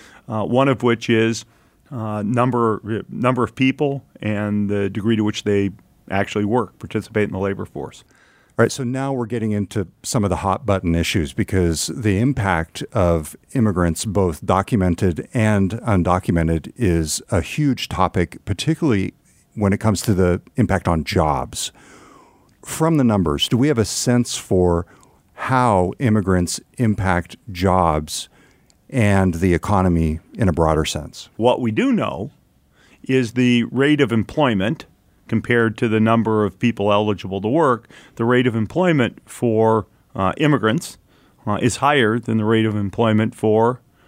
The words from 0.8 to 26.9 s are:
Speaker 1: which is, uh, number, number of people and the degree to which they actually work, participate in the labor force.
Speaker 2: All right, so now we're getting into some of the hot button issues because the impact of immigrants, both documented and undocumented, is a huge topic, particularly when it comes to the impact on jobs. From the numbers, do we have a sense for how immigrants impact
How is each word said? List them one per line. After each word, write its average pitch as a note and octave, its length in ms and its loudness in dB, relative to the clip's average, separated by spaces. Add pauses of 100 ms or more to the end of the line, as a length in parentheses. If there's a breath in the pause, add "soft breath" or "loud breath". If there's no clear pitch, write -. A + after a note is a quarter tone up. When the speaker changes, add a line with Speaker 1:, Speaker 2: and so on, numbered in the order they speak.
Speaker 1:
which A#2 260 0
is, A2+ 340 0 (460 soft breath)
uh, A2 340 -6
number, A#2 840 -2
number B2 340 -2
of A2 140 -4
people C3+ 480 -2 (160)
and G#2 500 -2
the G2+ 200 -2
degree G#2+ 260 0
to G#2+ 80 0
which G#2 180 -4
they G2+ 280 0 (400)
actually G2+ 340 -2
work, G#2+ 340 -2
participate G#2+ 460 -4
in D2+ 80 -4
the F#2 60 -6
labor G2 260 -4
force. - 400 -14 (520 soft breath)
Speaker 2:
All A2 60 2
right, A#2 80 4
so C#3 140 -8
now C3 280 -4
we're B2 140 -4
getting A2 240 -4
into G#2 380 -4 (160)
some A#2 180 -2
of G2+ 80 0
the F#2 60 0
hot F#2+ 280 -2
button F#2+ 300 0
issues E2 380 0
because F2 560 0
the G#2 320 -2
impact G2+ 720 -2
of E2+ 420 0 (200)
immigrants, F2+ 500 0
both F#2+ 420 -2
documented F#2 880 0
and G#2+ 460 0
undocumented, F2 960 0
is E2 440 0 (120)
a F2 80 2
huge C3+ 480 -2
topic, - 560 -2
particularly G#2+ 720 -2 (420 soft breath)
when G2+ 160 2
it G#2 80 0
comes G#2+ 220 0
to G#2+ 120 0
the F2+ 260 2 (140)
impact - 320 0
on E2 160 2
jobs. - 720 -2 (880 loud breath)
From D#3+ 340 0
the C#3 80 4
numbers, F#2 440 2
do C3 80 2
we C3 120 2
have C#3 100 2
a G#2+ 60 2
sense - 520 0
for F2 500 2 (460 soft breath)
how A2 640 2
immigrants F#2+ 640 0 (180)
impact F#2+ 580 0 (140)